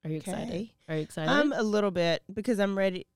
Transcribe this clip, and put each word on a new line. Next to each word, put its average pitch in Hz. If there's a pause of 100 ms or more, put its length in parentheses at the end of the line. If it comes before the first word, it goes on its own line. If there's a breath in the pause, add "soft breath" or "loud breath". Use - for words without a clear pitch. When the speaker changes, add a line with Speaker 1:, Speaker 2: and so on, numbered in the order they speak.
Speaker 1:
Are 156
you 156
excited? 185
Speaker 2:
Okay. 208 (160)
Speaker 1:
Are 160
you 156
excited? 156
Speaker 2:
Um, 285
a 240
little 208
bit, 170 (100)
because 214
I'm 196
ready. 190 (100)